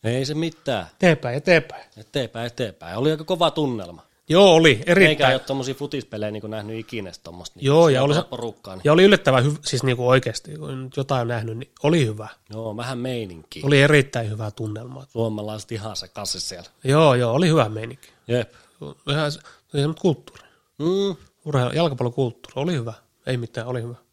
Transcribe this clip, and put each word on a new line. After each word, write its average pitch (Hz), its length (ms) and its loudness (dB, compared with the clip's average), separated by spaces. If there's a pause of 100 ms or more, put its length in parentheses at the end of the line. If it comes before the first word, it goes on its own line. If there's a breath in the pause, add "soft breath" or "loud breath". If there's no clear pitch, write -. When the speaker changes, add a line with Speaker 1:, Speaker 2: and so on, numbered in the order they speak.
Speaker 1:
Ei 123 200 -2
se 147 100 -8
mitään. 147 600 -6
Speaker 2:
Eteenpäin, 147 420 0
eteenpäin. 160 480 0 (120)
Speaker 1:
Eteenpäin, 117 500 -8
eteenpäin. 98 520 -8
Oli 143 120 0
aika 156 140 -6
kova 165 260 0
tunnelma. 110 520 -6 (260)
Speaker 2:
Joo, 180 260 8
oli, 160 160 8
Speaker 1:
Eikä 123 200 2
Speaker 2:
erittäin. 156 420 6
Speaker 1:
ole 131 80 2
tommosia 135 340 -6
futispelejä 117 560 -8
niinku 107 160 -10
nähnyt 107 320 -10
ikinä 107 340 -12 (100)
tommosta, 87 340 -18
niinku 131 100 -6
Speaker 2:
Joo, 156 220 6
ja 143 40 4
Speaker 1:
sieltä 131 120 2
Speaker 2:
oli 143 100 2
se, 156 80 0
Speaker 1:
porukkaa, 110 540 -12
niin 92 80 -16
Speaker 2:
ja 147 80 4
oli 180 120 8
yllättävän 135 400 6
hyv-, 147 180 -2
siis 127 200 -4
niinku 123 260 0
oikeesti, 127 500 0
kun 135 260 -12
nyt 131 120 -12
jotain 135 260 -4
on 117 60 -6
nähnyt, 113 300 -8
niin 131 120 -16 (120)
oli 151 240 2
hyvä. 107 220 -8 (220)
Speaker 1:
Joo, 110 260 -10
vähän 120 220 -8
meininki. 117 680 -10
Speaker 2:
Oli 139 180 6
erittäin 139 480 4
hyvä 107 200 -6
tunnelma. 117 580 -12
Speaker 1:
Suomalaiset 107 640 -6
ihan 107 240 -10
sekaisin 98 440 -10
siellä. - 280 -14 (160)
Speaker 2:
Joo, 143 300 4
joo, 123 180 0
oli 165 160 2
hyvä 151 200 2
meininki. 110 400 -12 (200)
Speaker 1:
Jep. 117 240 -2 (580 soft breath)
Speaker 2:
Ihan 147 220 -2
se, 151 80 -14
se - 60 -20
oli - 360 -6
semmoinen 156 200 -4
kulttuuri. - 400 -2 (360 soft breath)
Speaker 1:
Mm. 190 380 -2 (280)
Speaker 2:
Urheilu-, 135 320 0
jalkapallokulttuuri, 131 760 -4 (100)
oli 175 100 -4
hyvä. 117 200 -6 (340)
Ei 131 100 -4
mitään, 117 300 -8
oli 123 160 -6
hyvä. 120 120 -12 (180)